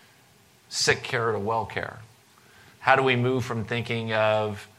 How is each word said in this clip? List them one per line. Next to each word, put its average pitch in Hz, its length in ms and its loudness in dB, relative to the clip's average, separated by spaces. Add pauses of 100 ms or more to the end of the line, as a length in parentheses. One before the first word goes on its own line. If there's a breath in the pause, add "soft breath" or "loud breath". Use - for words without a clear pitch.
(680 soft breath)
sick - 340 0
care 113 300 -2
to 104 60 -2
well 110 260 -2
care? - 340 -8 (800 soft breath)
How 131 160 6
do 135 80 4
we 127 140 4
move 127 260 2
from 117 220 -4
thinking 113 480 -4
of 107 520 0 (140)